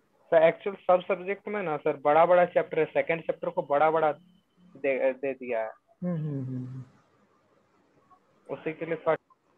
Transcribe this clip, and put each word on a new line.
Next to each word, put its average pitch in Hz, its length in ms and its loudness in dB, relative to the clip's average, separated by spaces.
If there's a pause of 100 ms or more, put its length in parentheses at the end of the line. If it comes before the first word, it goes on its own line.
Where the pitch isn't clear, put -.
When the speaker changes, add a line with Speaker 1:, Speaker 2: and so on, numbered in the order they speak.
(300)
Speaker 1:
सर, 165 120 6
actual 180 340 2
सब 180 320 2
subject 196 400 -6
में 208 140 -6
ना 156 140 -4
सर, 143 200 -2
बड़ा-बड़ा 165 480 6
chapter 170 340 -2
है, 156 60 4
second 160 380 -2
chapter - 280 -6
को 170 120 -6
बड़ा-बड़ा 151 500 2 (640)
दे, 131 360 0
दे 135 200 -4
दिया 123 280 -6
है। 113 80 -4
Speaker 2:
हम्म, - 480 -8
हम्म, 147 280 -6
हम्म, 127 220 -8
हम्म। 127 180 -14 (1700)
Speaker 1:
उसी 160 180 -8
के 160 140 -10
लिए 165 100 -6
थोड़ा 160 200 -2 (420)